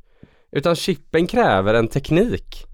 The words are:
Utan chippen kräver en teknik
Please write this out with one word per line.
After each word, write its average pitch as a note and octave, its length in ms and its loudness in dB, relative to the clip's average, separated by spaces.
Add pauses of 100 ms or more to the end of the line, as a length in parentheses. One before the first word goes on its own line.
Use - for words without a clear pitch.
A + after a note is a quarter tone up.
(520)
Utan E3 240 0
chippen - 500 -2
kräver A2 480 2
en A#2 140 2
teknik C#3+ 840 -2